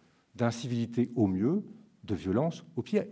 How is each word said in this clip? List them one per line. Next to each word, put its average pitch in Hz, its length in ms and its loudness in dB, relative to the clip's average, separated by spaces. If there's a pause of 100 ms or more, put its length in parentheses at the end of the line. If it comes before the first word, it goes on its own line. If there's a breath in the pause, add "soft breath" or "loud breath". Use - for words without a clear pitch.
(360 soft breath)
d'incivilité 117 800 0
au 113 120 4
mieux, 117 380 2 (380 loud breath)
de 104 120 -2
violence 98 480 0 (120)
au 120 60 -2
pire. 202 300 0